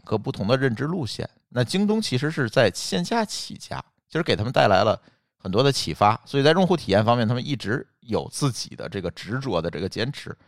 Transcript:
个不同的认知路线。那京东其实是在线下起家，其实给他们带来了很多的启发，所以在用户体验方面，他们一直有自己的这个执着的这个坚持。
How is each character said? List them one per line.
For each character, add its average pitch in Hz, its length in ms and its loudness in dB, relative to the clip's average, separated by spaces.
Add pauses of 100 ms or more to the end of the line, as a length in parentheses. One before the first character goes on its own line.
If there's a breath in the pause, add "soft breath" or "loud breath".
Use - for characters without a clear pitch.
个 110 120 -2
不 107 160 -4
同 - 140 -4
的 123 100 2
认 131 180 0
知 123 100 -6
路 160 220 -4
线。 - 220 -8 (200)
那 123 140 -2
京 185 240 0
东 214 140 2
其 131 160 -2
实 143 140 0
是 143 180 -2
在 113 220 4
线 180 340 -4
下 233 200 0
起 - 300 -10
家， - 280 -12 (260)
其 - 100 -4
实 190 40 0
给 110 120 2
他 92 80 -2
们 117 100 -2
带 131 160 4
来 98 160 6
了 104 160 2 (360)
很 - 140 -8
多 101 120 2
的 139 80 6
启 - 220 -2
发， 104 320 4
所 - 140 -2
以 139 40 2
在 147 100 6
用 185 140 4
户 175 100 2
体 95 160 0
验 104 120 6
方 117 120 4
面， 117 100 2
他 120 80 0
们 123 120 -6
一 143 100 -4
直 107 300 -6 (140)
有 101 300 -4
自 143 200 -2
己 - 240 -10
的 - 140 -10
这 95 140 -8
个 87 80 -4
执 98 280 -8
着 120 220 -2
的 82 100 -2
这 82 100 -8
个 92 80 -4
坚 110 220 -4
持。 - 260 -12 (120)